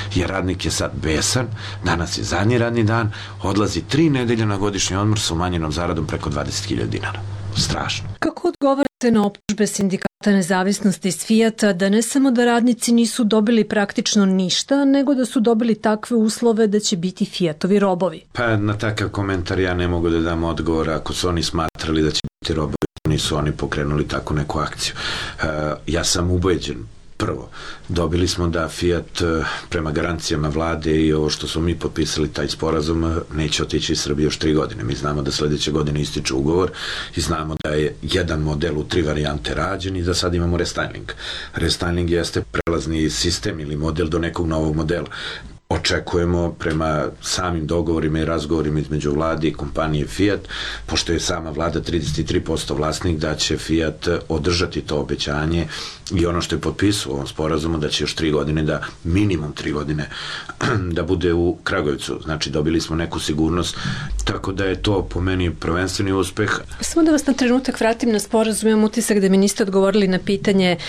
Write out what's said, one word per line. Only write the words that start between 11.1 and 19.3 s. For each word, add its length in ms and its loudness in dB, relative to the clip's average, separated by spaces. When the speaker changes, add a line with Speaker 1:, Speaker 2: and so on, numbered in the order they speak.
Speaker 2:
Fijata 480 4
da 160 2
ne 120 4
samo 300 4
da 140 4
radnici 460 4
nisu 320 4
dobili 400 4
praktično 640 2
ništa, 600 2
nego 280 4
da 120 2
su 140 0
dobili 360 4
takve 420 0
uslove 500 4
da 120 4
će 180 0
biti 280 -2
Fijatovi 540 2
robovi? 420 2
Speaker 1:
Pa 240 2
na 200 2
takav 320 0
komentar 500 0